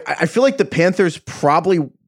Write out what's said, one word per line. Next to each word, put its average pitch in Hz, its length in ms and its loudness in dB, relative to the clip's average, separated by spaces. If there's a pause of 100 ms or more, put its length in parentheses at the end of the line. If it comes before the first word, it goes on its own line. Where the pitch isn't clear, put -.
I 156 180 -2
feel 226 180 0
like 269 140 2
the 196 80 0
Panthers 180 540 0
probably 165 600 0 (280)